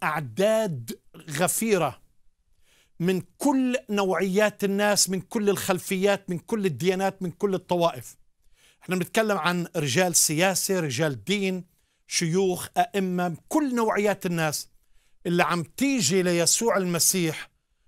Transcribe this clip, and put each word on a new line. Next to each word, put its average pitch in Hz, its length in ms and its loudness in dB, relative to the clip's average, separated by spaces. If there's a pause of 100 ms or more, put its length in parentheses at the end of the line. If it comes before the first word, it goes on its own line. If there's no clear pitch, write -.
أعداد 160 960 -2 (180)
غفيرة 170 880 0 (960)
من 180 220 0 (160)
كل 262 380 0 (140)
نوعيات 202 760 0
الناس، 196 460 2
من 190 100 -2
كل 202 300 -2
الخلفيات، 190 800 0
من 175 80 -4
كل 208 280 -4
الديانات، 185 560 0
من 180 80 -4
كل 196 240 -2
الطوائف. 170 640 -2 (640)
احنا 180 140 -2
بنتكلم 202 420 0
عن 170 280 0 (100)
رجال 160 400 0
سياسة، 180 640 2
رجال 139 440 -2
دين، 190 400 -2 (420)
شيوخ، 180 720 0
أئمة، 180 600 0 (120)
كل 294 260 0
نوعيات 208 520 0
الناس 165 420 -2 (580)
اللي 175 160 4
عم 165 200 2
تيجي 190 600 0
ليسوع 175 540 2
المسيح، 175 720 0 (380)